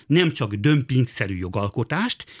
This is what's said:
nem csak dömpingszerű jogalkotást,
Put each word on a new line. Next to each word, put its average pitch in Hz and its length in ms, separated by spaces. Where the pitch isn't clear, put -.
nem 165 240
csak 104 220
dömpingszerű 127 840
jogalkotást, 101 880